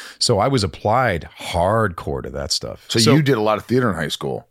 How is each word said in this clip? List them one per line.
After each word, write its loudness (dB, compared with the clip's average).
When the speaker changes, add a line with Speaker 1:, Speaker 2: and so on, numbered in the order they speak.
Speaker 1:
So 2
I 2
was 2
applied 0
hardcore -2
to -10
that -8
stuff. -6
Speaker 2:
So 0
Speaker 1:
So 6
Speaker 2:
you 6
did 2
a 0
lot 2
of -10
theater 2
in -2
high -4
school? -8